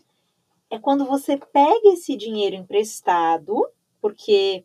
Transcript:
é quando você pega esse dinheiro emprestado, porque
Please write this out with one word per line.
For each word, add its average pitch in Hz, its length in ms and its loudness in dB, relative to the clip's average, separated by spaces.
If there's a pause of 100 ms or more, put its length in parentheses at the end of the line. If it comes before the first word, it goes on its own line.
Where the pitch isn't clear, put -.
(680)
é 220 100 -12
quando 277 260 0
você 277 320 -4
pega 370 520 4
esse 339 260 -2
dinheiro 208 400 -4
emprestado, 185 1120 -2 (340)
porque 196 640 -2